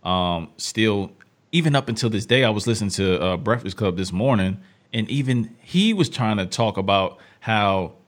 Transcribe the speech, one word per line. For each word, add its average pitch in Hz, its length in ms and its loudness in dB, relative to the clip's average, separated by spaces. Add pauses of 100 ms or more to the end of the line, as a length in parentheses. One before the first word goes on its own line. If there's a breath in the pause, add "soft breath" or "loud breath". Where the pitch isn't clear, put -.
um, 87 540 0
still, 104 540 -2 (400)
even 156 240 2
up 135 140 0
until 117 220 -2
this 101 160 -2
day, 131 160 4
I 117 80 4
was 107 160 -2
listening 104 240 0
to, 92 300 0
uh, 90 160 0
Breakfast 98 400 -4
Club 92 200 0
this 92 160 -4
morning, 98 460 0 (340 soft breath)
and 113 160 -4
even 127 520 -2
he 208 300 0
was 185 160 2
trying 110 300 -2
to 95 80 -2
talk 107 320 -2
about 95 400 0 (220 loud breath)
how 101 540 0 (140)